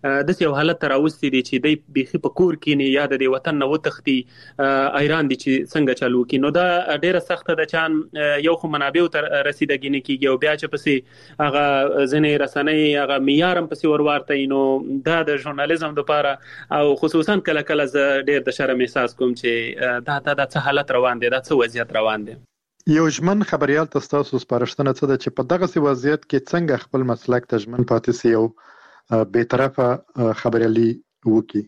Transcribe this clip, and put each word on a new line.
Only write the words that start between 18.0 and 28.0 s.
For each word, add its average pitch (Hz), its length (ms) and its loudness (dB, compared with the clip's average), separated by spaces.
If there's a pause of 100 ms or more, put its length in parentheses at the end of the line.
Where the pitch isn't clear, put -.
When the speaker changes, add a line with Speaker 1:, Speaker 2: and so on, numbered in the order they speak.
Speaker 1:
ډیر 143 200 0
د 131 80 -2
شرم 127 300 -2
احساس 123 340 -2
کوم 123 200 0
چې، 117 480 -4
آه، 123 160 -2
دا، 139 200 -6
دا، 143 160 -4
دا 139 120 0
څه - 100 -8
حالت 143 340 -2
روان 123 300 2
دی، 120 80 0
دا 131 120 0
څه 143 120 -6
وضعیت 117 400 0
روان 107 340 -2
دی. 113 60 -16 (540)
Speaker 2:
یو 156 220 4
ژمن 190 340 0
خبریال 147 440 0
ته 143 140 -4
ستاسو 143 380 -2
سپارښتنه 127 540 -2
څه 147 140 -2
ده 135 100 2
چې 127 200 -4
په 131 60 -2
دغسې 175 340 0
وضعیت 143 480 0
کې 139 140 -2 (120)
څنګه 170 260 0
خپل 131 260 -4
مسلک 123 440 -2
ته 117 120 -2
ژمن 117 320 -2
پاتې 113 200 0